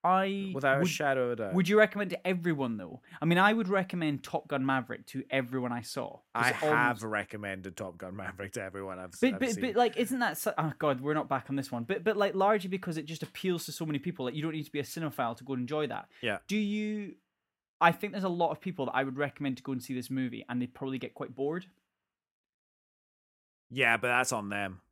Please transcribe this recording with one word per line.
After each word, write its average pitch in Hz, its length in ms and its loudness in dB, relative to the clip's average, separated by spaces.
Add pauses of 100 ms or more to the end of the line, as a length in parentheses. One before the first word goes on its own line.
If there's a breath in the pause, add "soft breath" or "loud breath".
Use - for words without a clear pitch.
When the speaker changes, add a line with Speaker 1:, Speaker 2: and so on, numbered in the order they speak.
Speaker 1:
I 190 520 2
Speaker 2:
Without 135 220 4
a - 20 2
Speaker 1:
would, 180 100 4
Speaker 2:
shadow 135 360 2
of 120 80 0
a - 20 0
doubt. 110 180 -2
Speaker 1:
would 180 160 4
you 208 80 6
recommend 208 320 4
to 175 180 -4
everyone 160 500 0
though? 90 240 -10 (200 loud breath)
I 151 40 -2
mean, 170 120 6
I 202 160 8
would 226 140 2
recommend 180 560 0
Top - 240 -4
Gun 135 180 0
Maverick 131 440 -2
to 131 200 -8
everyone 127 420 -2
I 120 100 -4
saw, 120 320 -8
'cause - 80 -20 (120)
Speaker 2:
I 117 160 4
Speaker 1:
it - 140 0
almost 151 100 4
Speaker 2:
have 120 300 4
recommended 101 760 -6
Top 90 220 -10
Gun 92 160 -10
Maverick 95 380 -10
to 107 100 -6
everyone 95 340 -8
I've, 92 140 -12 (100)
Speaker 1:
But, 262 140 4
Speaker 2:
I've 190 40 -6
Speaker 1:
but, 254 120 0
Speaker 2:
seen. 202 100 -4
Speaker 1:
but, 226 140 -2
like, 233 220 4
isn't 240 200 0
that 208 220 -2
so-, - 180 -2
oh 156 220 0
God, 135 220 2
we're 147 120 0
not 143 160 -2
back 135 220 -2
on 139 40 0
this 139 160 -4
one. 117 120 -4
But, 180 200 -2
but, 202 140 2
like, 202 160 2
largely 190 340 4
because 180 300 -4
it 151 80 -6
just 160 160 -8
appeals 175 460 -2
to 156 40 -10
so 165 140 -6
many 147 140 -2
people. 135 260 -4
Like, 123 80 -2
you 147 80 -2
don't 156 120 -2
need 151 120 -4
to - 60 -18
be 147 80 -2
a 135 40 -2
cinephile 135 540 -2
to 123 60 -18
go 135 100 -6
and 123 80 -2
enjoy 151 240 -2
that. 110 240 -8 (140 loud breath)
Speaker 2:
Yeah. 104 240 0
Speaker 1:
Do 202 100 0
you? 214 560 -2 (680)
I 170 120 8
think 202 220 -6
there's 196 100 -4
a 190 60 2
lot 170 200 2
of 151 100 -4
people - 280 -4
that 156 80 -4
I 135 80 4
would 131 140 -4
recommend 139 400 -2
to - 60 -20
go 139 80 -4
and 123 120 -4
see 131 100 -8
this 123 160 -6
movie, 123 400 -4
and 123 100 -2
they'd 120 140 -4
probably 135 240 -6
get 123 160 -10
quite 127 220 -10
bored. 156 320 -4 (2000)
Speaker 2:
Yeah, 123 280 4
but 123 100 0
that's 123 260 2
on 104 160 -4
them. 98 320 -4 (100)